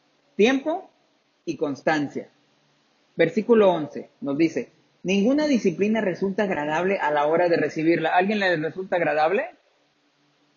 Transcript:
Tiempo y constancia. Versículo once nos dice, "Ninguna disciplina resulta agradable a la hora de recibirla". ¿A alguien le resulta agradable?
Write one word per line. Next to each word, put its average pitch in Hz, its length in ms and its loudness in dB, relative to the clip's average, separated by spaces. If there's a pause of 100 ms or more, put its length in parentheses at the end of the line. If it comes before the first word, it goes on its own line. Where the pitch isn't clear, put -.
(360)
Tiempo 269 560 0 (520)
y 147 140 -8
constancia. 143 720 -4 (840)
Versículo 196 560 4
once 147 380 -6 (120)
nos 139 160 -4
dice, 156 320 0 (320)
"Ninguna 214 460 0
disciplina 208 540 0
resulta 190 420 -2
agradable 175 560 -2
a 147 100 -2
la 147 160 0
hora 165 240 2
de 165 80 2
recibirla". 160 520 0
¿A 175 80 2
alguien 202 220 0
le 185 180 2
resulta 175 400 -6
agradable? 165 480 0 (1120)